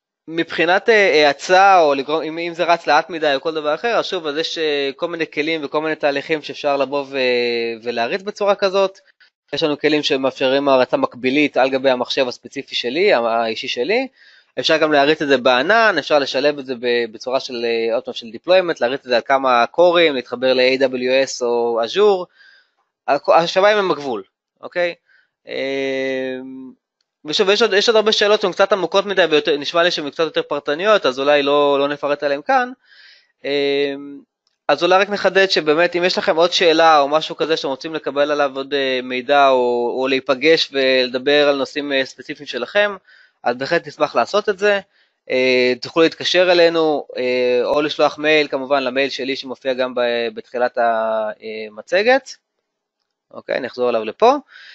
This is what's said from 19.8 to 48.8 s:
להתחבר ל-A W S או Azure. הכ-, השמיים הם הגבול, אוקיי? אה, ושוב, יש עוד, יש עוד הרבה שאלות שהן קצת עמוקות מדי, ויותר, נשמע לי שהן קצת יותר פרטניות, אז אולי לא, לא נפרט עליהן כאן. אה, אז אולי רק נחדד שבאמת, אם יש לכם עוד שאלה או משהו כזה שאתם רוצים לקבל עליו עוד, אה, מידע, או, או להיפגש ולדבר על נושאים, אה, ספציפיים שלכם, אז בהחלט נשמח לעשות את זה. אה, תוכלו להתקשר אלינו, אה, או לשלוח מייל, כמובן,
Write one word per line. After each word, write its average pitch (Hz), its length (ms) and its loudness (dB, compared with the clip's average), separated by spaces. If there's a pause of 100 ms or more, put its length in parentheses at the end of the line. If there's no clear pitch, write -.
להתחבר 127 400 -2
ל-A 127 240 2
W 127 500 0
S - 140 -10
או 120 420 0
Azure. 185 400 2 (840)
הכ-, 143 240 0
השמיים 190 440 2
הם 185 120 0
הגבול, 139 320 -6 (380)
אוקיי? 175 340 -6 (540)
אה, 135 880 -6 (880)
ושוב, 185 260 0
יש 208 120 2
עוד, 208 100 0
יש 196 160 0
עוד 220 80 4
הרבה 214 160 2
שאלות 208 280 2
שהן 185 120 -2
קצת 196 200 0
עמוקות 196 340 0
מדי, 185 240 0
ויותר, 147 260 0
נשמע 156 260 -2
לי 175 80 2
שהן 147 200 -6
קצת 165 140 -4
יותר 156 180 -4
פרטניות, 160 640 0
אז 131 140 -2
אולי 143 220 4
לא, 143 360 2
לא 143 100 0
נפרט 143 340 -4
עליהן 143 240 -2
כאן. 254 260 0 (720)
אה, 139 500 -2 (760)
אז 147 140 2
אולי 180 160 4
רק 202 100 2
נחדד 190 420 2
שבאמת, 170 460 2
אם 175 80 -2
יש 185 140 -2
לכם 185 180 0
עוד 170 160 2
שאלה 160 460 4
או 139 100 2
משהו 156 280 -2
כזה 156 200 -2
שאתם 151 120 -6
רוצים 156 260 -8
לקבל 147 360 -2
עליו 143 260 0
עוד, 135 180 -8
אה, 131 280 -2
מידע, 127 460 2
או, 120 520 2
או 131 80 0
להיפגש 135 640 2
ולדבר 131 760 2
על 143 80 2
נושאים, 143 360 -6
אה, 135 120 0
ספציפיים 139 420 -16
שלכם, 202 500 -2 (460)
אז 123 140 -2
בהחלט 151 320 -2
נשמח 147 260 -4
לעשות 190 340 0
את 196 100 -2
זה. 101 220 0 (500)
אה, 127 500 2
תוכלו 165 220 0
להתקשר 175 500 2
אלינו, 165 540 2 (100)
אה, 123 480 0
או 143 180 0
לשלוח 147 360 -2
מייל, 151 300 2
כמובן, 135 340 -2